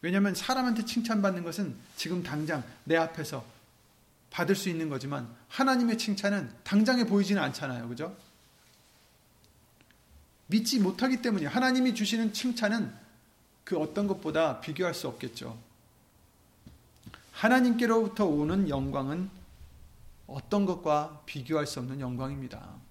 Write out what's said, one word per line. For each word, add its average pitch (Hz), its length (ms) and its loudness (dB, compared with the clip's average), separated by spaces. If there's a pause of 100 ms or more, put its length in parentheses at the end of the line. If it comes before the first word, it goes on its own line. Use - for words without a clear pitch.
왜냐하면 190 340 2
사람한테 247 500 0
칭찬받는 202 580 2
것은 170 320 -4 (200)
지금 175 260 -4
당장 151 420 -2 (200)
내 160 120 2
앞에서 160 480 -2 (880)
받을 185 260 2
수 190 140 -2
있는 160 200 -2
거지만 135 380 -4 (200)
하나님의 247 500 2
칭찬은 202 560 -2 (100)
당장에 220 420 4
보이지는 196 360 4
않잖아요. 131 480 -4
그죠? 147 260 -8 (2250)
믿지 226 340 2
못하기 240 440 2
때문이에요. 190 260 0
하나님이 254 460 4
주시는 220 380 0
칭찬은 220 600 -2 (680)
그 175 160 -2
어떤 202 280 0
것보다 156 540 0
비교할 165 320 -2
수 - 140 -6
없겠죠. 120 500 -10 (1700)
하나님께로부터 226 960 4
오는 160 440 2
영광은 139 600 -2 (1000)
어떤 190 380 0
것과 160 600 0
비교할 147 400 -2
수 - 140 -8
없는 131 200 -8
영광입니다. 131 760 -8 (140)